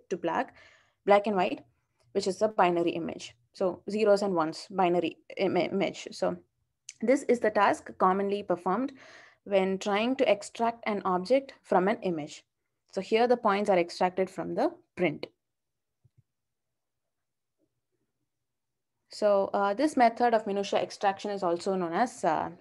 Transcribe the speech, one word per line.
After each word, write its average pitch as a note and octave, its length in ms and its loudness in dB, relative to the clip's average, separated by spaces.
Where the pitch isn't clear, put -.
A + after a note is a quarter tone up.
to F#3 80 -6
black, F3 360 -4
black G3+ 200 6
and G#3+ 100 -2
white, F3+ 280 -2
which G3 160 -4
is F#3 160 -2
a G#3+ 60 4
binary F3 420 2
image. - 440 -8
So - 360 -4
zeros G3+ 320 4
and G3 140 -2
ones, D#3+ 340 -2
binary F3 480 0
im-, F#3 200 0
image. - 540 -2
So F3+ 260 -4
this C4+ 220 2
is A#3+ 160 2
the G#3+ 120 0
task G#3+ 460 0
commonly G3 460 2
performed F#3+ 500 -2
when F#3+ 320 2
trying G#3+ 380 0
to - 140 2
extract A#3 580 0
an G#3 180 -2
object F#3+ 560 0
from F#3 260 2
an A3 140 0
image. D#3 420 -6
So - 80 -8
here A3+ 280 2
the A#3+ 100 2
points G#3 320 0
are F#3 80 6
extracted F3+ 520 0
from E3+ 260 -8
the D4 160 0
print. D#3 320 -2
So, G3+ 440 2
uh, G3+ 200 0
this D4 220 0
method A#3+ 380 4
of A3 140 2
minutia G3+ 340 -2
extraction G3 500 -4
is G3 120 -6
also F3 320 0
known E3+ 180 -2
as, A#3+ 300 -2
uh, E3 260 0